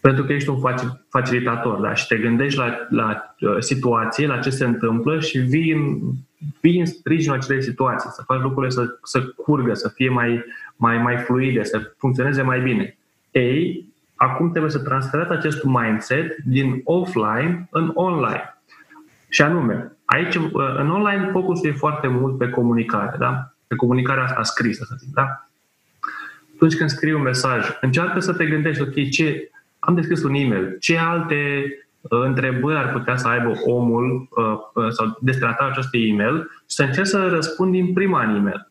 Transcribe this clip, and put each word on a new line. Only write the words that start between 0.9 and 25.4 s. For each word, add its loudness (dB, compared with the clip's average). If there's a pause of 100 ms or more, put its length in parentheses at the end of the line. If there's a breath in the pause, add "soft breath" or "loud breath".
facilitator, 0
da? -2
Și -2
te 0
gândești 0
la, -2 (120)
la, -2
uh, 2
situație, 0
la 0
ce -2
se 0
întâmplă 2
și -2
vii 2
în, 0 (600)
vii 6
în 2
sprijinul 0
acelei -2
situații, -2
să -16
faci -2
lucrurile -2
să, -4
să -2
curgă, 0
să -4
fie -2
mai, 0 (320 loud breath)
mai, 2
mai 2
fluide, 0
să -4
funcționeze 0
mai 0
bine. -2 (340)
Ei, 0 (300)
acum 2
trebuie 0
să -2
transferați -2
acest -2
mindset 0 (100)
din 2
offline 0
în 0
online. -2 (720 loud breath)
Și 2
anume, 0
aici, 2
uh, -2 (260)
în 0
online, 0
focusul 0
e -2
foarte -2
mult 0
pe 0
comunicare, 0
da? -2 (140)
Pe -4
comunicarea 2
asta -2
scrisă, -2
să -12
zic, -14
da? -2 (1080 loud breath)